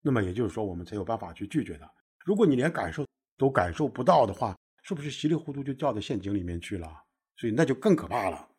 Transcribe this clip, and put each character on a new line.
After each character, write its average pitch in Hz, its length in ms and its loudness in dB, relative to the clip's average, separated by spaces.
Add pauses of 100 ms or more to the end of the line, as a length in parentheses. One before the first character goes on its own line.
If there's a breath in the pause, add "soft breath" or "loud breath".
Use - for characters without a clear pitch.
那 147 80 0
么 117 120 4
也 90 100 -2
就 113 120 0
是 92 60 0
说， 110 140 -4
我 92 100 -6
们 87 100 -8
才 107 120 -10
有 98 80 -4
办 113 140 -4
法 90 140 -10
去 101 140 -10
拒 131 180 -2
绝 85 140 -10
它。 - 120 -20 (340)
如 190 120 0
果 214 100 8
你 139 100 6
连 135 160 2
感 82 200 -4
受 143 140 -6 (300)
都 135 140 4
感 92 220 2
受 147 160 -2
不 123 160 -6
到 151 220 6
的 95 60 -4
话， 104 240 -4 (260)
是 - 120 -6
不 143 80 -8
是 147 80 -6
稀 151 180 -4
里 165 60 4
糊 147 180 -4
涂 139 100 -8
就 135 120 -6
掉 139 180 0
到 107 80 -4
陷 104 200 -4
阱 98 140 -4
里 95 80 -2
面 87 180 -4
去 98 180 -8
了？ 80 260 -14 (320)
所 120 120 -4
以 107 40 0
那 131 120 4
就 131 100 2
更 190 200 4
可 - 120 -2
怕 104 240 -2
了。 - 180 -12 (100)